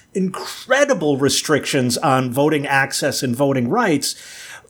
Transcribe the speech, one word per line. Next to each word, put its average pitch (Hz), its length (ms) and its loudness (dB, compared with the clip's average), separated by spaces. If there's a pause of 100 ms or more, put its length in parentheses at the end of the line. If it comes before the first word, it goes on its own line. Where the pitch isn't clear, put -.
(120)
incredible 190 1040 0
restrictions 131 840 0
on 131 320 2
voting 143 360 0
access 135 560 0
and 127 120 0
voting 135 360 0
rights, 180 440 0 (560)